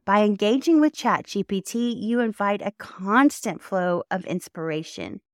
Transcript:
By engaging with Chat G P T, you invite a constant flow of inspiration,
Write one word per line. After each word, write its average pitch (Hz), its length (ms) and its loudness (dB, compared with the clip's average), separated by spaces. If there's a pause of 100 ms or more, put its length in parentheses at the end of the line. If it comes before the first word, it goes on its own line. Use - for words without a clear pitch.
By 208 200 4
engaging 233 580 4
with 302 100 4
Chat - 320 -2
G 202 200 -4
P 196 180 -4
T, 240 320 -4
you 233 260 -2
invite 208 400 -2
a 208 120 -6
constant 214 920 0
flow 180 480 -2
of 185 160 -4
inspiration, 160 920 -8 (140)